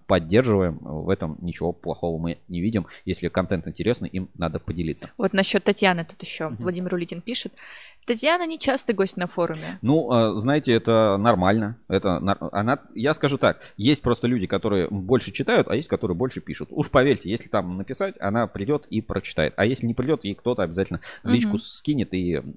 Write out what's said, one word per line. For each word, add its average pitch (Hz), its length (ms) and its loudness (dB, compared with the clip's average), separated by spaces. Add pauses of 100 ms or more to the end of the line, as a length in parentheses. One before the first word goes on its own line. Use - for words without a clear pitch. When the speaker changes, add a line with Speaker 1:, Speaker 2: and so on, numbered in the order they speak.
Speaker 1:
поддерживаем, 92 720 4
в 78 280 -6
этом 85 320 -2
ничего 85 320 -4
плохого 82 460 -4
мы 82 200 -6 (100)
не 87 120 -4
видим. 104 260 0 (180)
Если 90 240 -2
контент 90 380 -2
интересный, 87 420 -2
им 92 260 -6
надо 80 240 -4
поделиться. 80 580 -6
Speaker 2:
Вот 196 160 0
насчет 196 300 2
Татьяны 185 420 2
тут - 180 -20
еще - 260 -6
Speaker 1:
Мгм. 110 120 -8
Speaker 2:
Владимир 180 320 -4
Улитин 175 280 -6
пишет. - 320 -8 (520)
Татьяна 311 420 0
не 320 120 -6
частый 262 360 0
гость 190 220 -2
на 180 100 -4
форуме. 165 560 -4
Speaker 1:
Ну, 135 280 4
а, 110 280 4
знаете, 135 340 2
это 110 440 4
нормально. 107 600 2 (100)
Это 92 320 0
нар-, 98 180 0 (140)
она, 113 280 0 (140)
я 135 220 0
скажу 139 220 0
так, 107 220 2 (180)
есть 131 260 2
просто 120 240 0
люди, 120 180 0
которые 98 440 0
больше 104 420 0
читают, 202 380 2
а 98 60 0
есть, 151 120 -4
которые 92 280 -2
больше 123 240 -4
пишут. - 320 -10
Уж - 200 -2
поверьте, 131 400 4
если - 180 -4
там 92 280 -2
написать, 135 420 -6
она 107 280 0
придет 110 440 -4
и 110 100 -2
прочитает. - 560 -2
А 101 80 4
если 123 220 0
не 117 80 0
придет, 139 280 0
ей 101 120 -4
кто-то 120 280 -2
обязательно 87 360 -2 (240)
в - 60 -4
личку 226 280 2
Speaker 2:
Мгм. - 0 -
Speaker 1:
скинет, - 560 -2
и 87 280 0 (160)